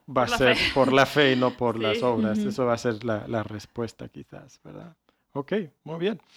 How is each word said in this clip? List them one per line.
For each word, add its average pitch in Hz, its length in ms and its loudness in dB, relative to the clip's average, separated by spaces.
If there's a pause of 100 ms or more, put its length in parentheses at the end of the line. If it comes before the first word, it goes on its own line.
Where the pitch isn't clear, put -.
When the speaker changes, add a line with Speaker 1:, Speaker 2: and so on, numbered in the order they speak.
Speaker 1:
por 127 180 0
Speaker 2:
a 113 60 -4
Speaker 1:
la 240 80 -2
Speaker 2:
ser 123 180 4
Speaker 1:
fe. - 180 -2
Speaker 2:
por 131 180 4
la 135 140 6
fe 143 260 4
y 127 40 2
no 123 200 2
por 117 200 0
Speaker 1:
<laughs> - 20 -6
Sí. 110 40 -4
Speaker 2:
las 110 200 0
obras. 110 360 0
Speaker 3:
Ujú. 147 100 -2
Speaker 2:
Eso 127 180 -2
va 120 80 2
a 113 40 -6
ser 113 260 -2
la, 110 240 -2
la 113 160 -2
respuesta 110 640 -10
quizás, 139 560 -20
¿verdad? 107 300 -18 (400)
Ok, 143 180 -6 (320)
muy 156 160 -10
bien. 202 200 -4 (160)